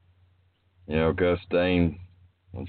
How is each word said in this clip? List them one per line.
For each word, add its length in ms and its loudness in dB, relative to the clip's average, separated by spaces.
you 100 -2
know, 160 2
Gus 260 0
Dean, 480 2
I'm 120 -10